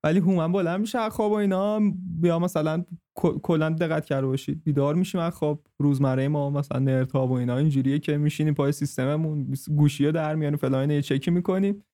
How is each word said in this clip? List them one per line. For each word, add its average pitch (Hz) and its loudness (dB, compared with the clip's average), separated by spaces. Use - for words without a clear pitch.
ولی 165 4
هومن 170 2
بلند 180 0
می‌شه 220 -2
از 220 -2
خواب 214 0
و 214 2
اینا، 208 0
یا 170 2
مثلاً 170 0
ک-، 160 0
کلاً 156 2
دقت 160 -2
کرده 135 -2
باشید، 139 -4
بیدار 143 2
می‌شیم 180 0
از 170 -2
خواب، 151 -4
روزمره 135 2
ما، 143 0
مثلاً 143 -2
نرتاب 131 2
و - 2
اینا، 123 0
اینجوریه 139 2
که 147 -2
می‌شینیم 151 0
پای 143 2
سیستممون، 147 -2
گوشی‌ها 147 4
در 156 -2
میان 151 0
و 147 -2
فلان، 139 0
یه 147 2
چکی 139 0
می‌کنیم 190 0